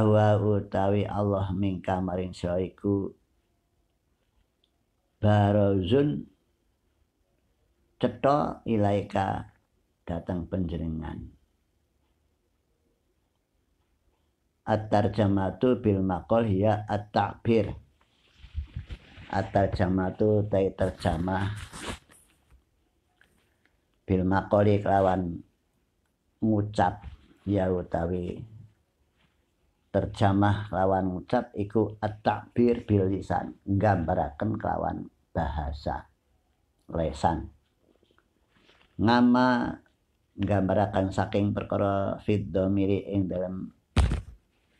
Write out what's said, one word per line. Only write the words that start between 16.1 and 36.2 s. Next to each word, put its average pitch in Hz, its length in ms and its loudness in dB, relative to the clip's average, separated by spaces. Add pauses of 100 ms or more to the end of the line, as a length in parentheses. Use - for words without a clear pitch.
hiya 104 400 2
at-ta'bir. 107 880 0 (1500)
At-tarjamatu 98 1200 0
tai 95 240 0
terjamah 92 800 -2 (2500)
bil 92 160 2
maqali 98 560 2
kelawan 95 720 0 (920)
ngucap, 104 640 0 (400)
ya, 95 240 0
utawi 87 720 -4 (1500)
terjemah 101 800 0
lawan 95 400 0
ngucap - 480 -4
iku 104 400 -2
at-ta'bir 117 880 -2
bil 95 240 2
lisan, - 560 -4
nggambaraken 92 880 0
kelawan 82 540 -6 (240)
bahasa 71 720 -6 (800)